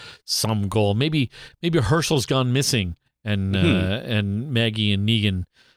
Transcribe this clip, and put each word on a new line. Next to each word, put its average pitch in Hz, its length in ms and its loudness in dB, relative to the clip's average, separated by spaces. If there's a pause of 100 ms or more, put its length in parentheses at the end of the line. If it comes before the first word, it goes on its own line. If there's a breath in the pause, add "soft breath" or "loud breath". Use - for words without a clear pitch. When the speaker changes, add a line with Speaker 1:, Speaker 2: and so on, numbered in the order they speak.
(260 loud breath)
Speaker 1:
some 107 420 -2
goal. 101 260 2
Maybe, 143 360 0 (320 loud breath)
maybe 170 180 2
Herschel's 139 460 2
gone 131 280 2
missing 104 420 0 (280)
and, 98 320 0
Speaker 2:
Mm-hmm. 95 360 2
Speaker 1:
uh, 110 240 -4
and 104 360 -2
Maggie 110 420 0
and 101 140 0
Negan, 104 360 0 (340 soft breath)